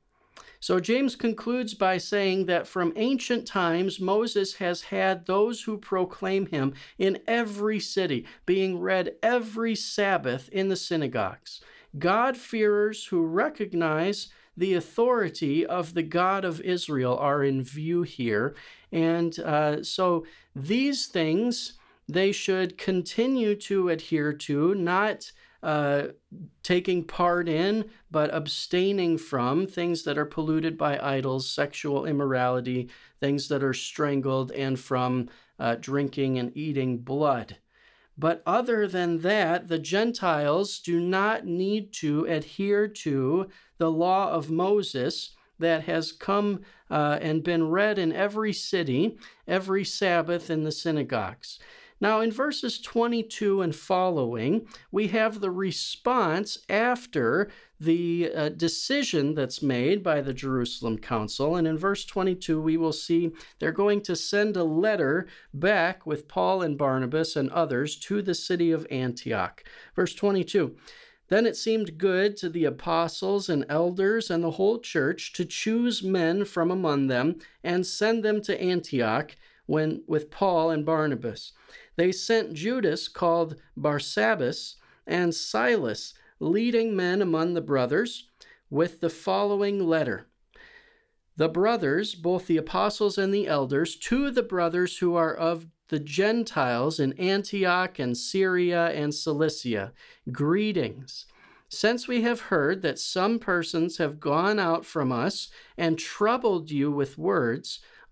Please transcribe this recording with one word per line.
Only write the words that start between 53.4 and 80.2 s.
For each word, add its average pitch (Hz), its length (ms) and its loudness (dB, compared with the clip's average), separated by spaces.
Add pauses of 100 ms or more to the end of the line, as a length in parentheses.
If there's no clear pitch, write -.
and 160 120 0
following, 165 920 0 (240)
we 208 180 0
have 220 320 0
the 190 100 -2
response 190 1080 0 (100)
after 202 800 2 (300)
the, 170 540 0
uh, 151 160 0
decision 165 840 0
that's 135 280 -4
made 143 400 2
by 156 180 2
the 135 140 -4
Jerusalem 123 640 -2
Council. 127 580 -2
And 165 100 2
in 160 120 0
verse 196 260 -2
twenty-two, 185 560 -2
we 160 160 2
will 160 160 2
see 165 380 0 (280)
they're 160 140 -2
going 208 300 2
to 180 140 -2
send 208 400 0
a 175 80 2
letter 170 640 2 (260)
back 180 500 2
with 151 240 -6
Paul 185 340 2
and 151 140 0
Barnabas 139 600 0
and 135 140 0
others 147 500 0
to 202 200 -2
the 190 140 -2
city 170 380 0
of 156 180 -2
Antioch. 120 760 -4 (300)
Verse 180 200 0
twenty-two, 190 640 0 (520)
"Then 226 180 4
it 226 100 -2
seemed 214 400 -2
good 190 420 2
to 175 120 -4
the 165 140 0
apostles 175 840 0
and 147 200 0
elders 190 640 0
and 170 120 0
the 160 100 0
whole 208 280 2
church 156 540 -2
to 180 100 -2
choose 233 580 0
men 185 420 2
from 175 280 0
among 151 340 2
them 135 300 2 (260)
and 180 240 0
send 220 380 0
them 214 180 2
to 202 180 -2
Antioch 151 760 0 (300)
when, 156 400 0
with 151 240 -2